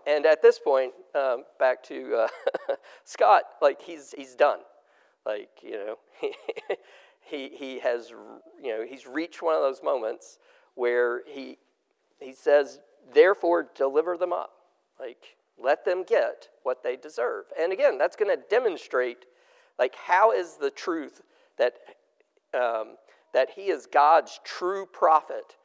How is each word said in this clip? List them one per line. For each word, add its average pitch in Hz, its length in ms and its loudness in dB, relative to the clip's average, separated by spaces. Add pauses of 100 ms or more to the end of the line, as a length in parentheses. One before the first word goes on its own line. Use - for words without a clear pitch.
And 147 220 0
at 156 160 4
this 233 160 8
point, 131 360 0 (200)
um, 135 300 -2 (160)
back 131 240 2
to, 127 420 -4 (420)
uh, - 60 -2 (140)
<laughs> - 160 -20
Scott, - 400 4 (180)
like, 143 180 2
he's, 156 360 -18
he's 131 180 -16
done. 123 240 2 (680)
Like, 107 240 -8 (120)
you 110 100 -14
know, 107 220 -10 (140)
<laughs> - 120 -20
he, - 140 -6 (840)
he, 135 280 -12
he 131 320 -12
has, 120 300 -4 (520)
you 131 80 -8
know, 110 180 -6
he's 131 180 -18
reached 156 360 -8
one 160 120 0
of 156 80 0
those 135 200 -4
moments 123 560 -6 (360)
where 120 520 0
he, 135 320 -16 (640)
he 135 120 -16
says, 143 480 2 (320)
"Therefore, 170 640 4
deliver 151 420 -2
them 175 160 -4
up." - 200 -8 (480)
Like, - 360 -18 (220)
let 131 260 -2
them 185 220 -2
get 147 420 -2 (140)
what 127 200 -4
they 127 140 -4
deserve. 135 500 -8 (120)
And 170 140 0
again, 190 260 0
that's 165 180 0
gonna 202 200 0 (140)
demonstrate, 151 760 -2 (540)
like, - 160 0
how 214 380 2
is 180 240 -4
the 139 140 -4
truth 156 520 -8 (360)
that, 123 160 0 (800)
um, 113 440 -2 (360)
that 131 180 2
he 196 180 -10
is 151 180 -4
God's 151 580 4
true 190 420 -6
prophet 151 800 0